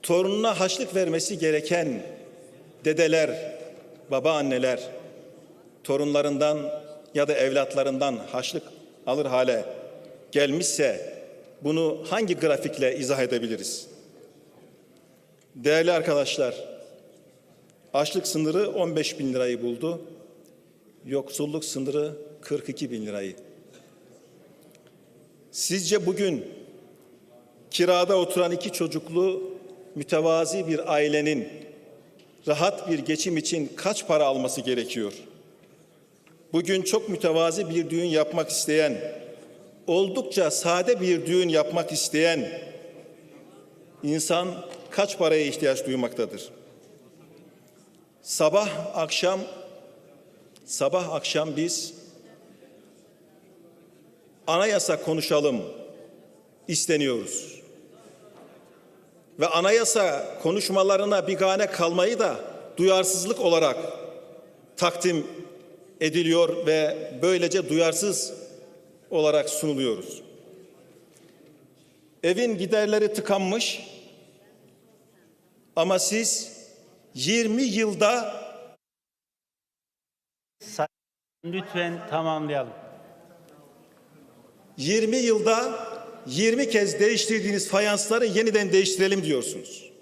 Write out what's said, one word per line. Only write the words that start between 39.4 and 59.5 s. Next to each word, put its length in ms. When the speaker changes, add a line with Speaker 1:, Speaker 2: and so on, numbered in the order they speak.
Speaker 1:
oldukça 640
sade 500
bir 240
düğün 240
yapmak 420
isteyen 720
insan 440
kaç 260
paraya 280
ihtiyaç 400
duymaktadır? 640
Sabah 760
akşam, 420
sabah 480
akşam 420
biz 380
anayasa 540
konuşalım 600
isteniyoruz. 920
Ve 80
anayasa 960